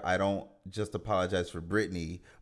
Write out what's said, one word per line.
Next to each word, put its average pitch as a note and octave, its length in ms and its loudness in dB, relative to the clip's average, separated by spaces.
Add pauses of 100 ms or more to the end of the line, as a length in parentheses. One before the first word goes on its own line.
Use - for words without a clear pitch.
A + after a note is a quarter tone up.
I F#2 120 4
don't G2 300 2 (220)
just G#2 240 -4
apologize F#2 560 2
for F2 120 -8
Britney F2 580 -2 (220)